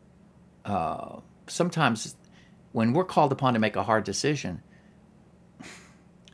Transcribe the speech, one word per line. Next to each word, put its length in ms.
uh, 560
sometimes 680
when 200
we're 120
called 280
upon 220
to 60
make 160
a 60
hard 220
decision, 580